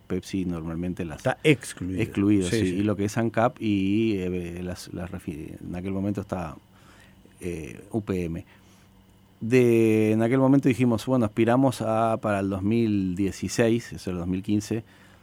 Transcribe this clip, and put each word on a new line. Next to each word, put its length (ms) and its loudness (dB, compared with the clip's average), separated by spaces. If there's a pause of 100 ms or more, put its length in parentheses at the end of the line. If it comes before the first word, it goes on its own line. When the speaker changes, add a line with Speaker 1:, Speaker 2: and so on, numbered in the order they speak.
Speaker 1:
Pepsi, 380 -4
normalmente 580 -6
las 140 -10
Speaker 2:
Está 260 -4
excluido. 580 -2
Speaker 1:
excluido, 460 2
Speaker 2:
Sí, 120 0
Speaker 1:
sí, 80 2
Speaker 2:
sí. 80 0
Speaker 1:
y 80 0
lo 120 0
que 80 -2
es 140 -4
ancap 420 0
y, 560 0
eh, 480 -4
las, 300 -10
las 180 -8
refi-, 480 -10
en 160 -10
aquel 160 -6
momento 300 -2
está, 340 -6 (840)
eh, 500 -10
U 80 -4
P 240 -2
M. 220 -6 (960)
De, 720 6
en 80 2
aquel 180 2
momento 300 4
dijimos, 360 2
bueno, 200 2
aspiramos 560 2
a, 400 0
para 180 0
el 100 0
dos 140 -4
mil 520 2
dieciséis, 760 0
eso 200 -10
era 80 -6
el 0 -
dos 100 -4
mil 140 -2
quince, 420 -4 (380)